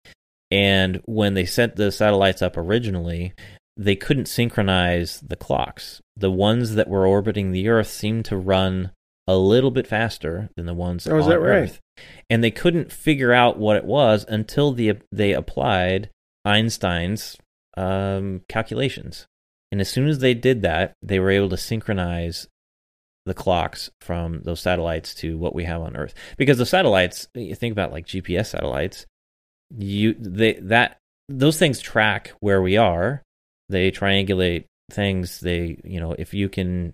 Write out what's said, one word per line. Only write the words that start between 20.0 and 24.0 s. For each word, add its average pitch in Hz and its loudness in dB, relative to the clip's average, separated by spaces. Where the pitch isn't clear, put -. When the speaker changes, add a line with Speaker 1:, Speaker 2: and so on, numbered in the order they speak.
Speaker 1:
as 151 0
they 127 4
did 123 2
that, 87 0
they 98 0
were 95 2
able 98 4
to 90 -4
synchronize 87 -4
the 95 -4
clocks - -2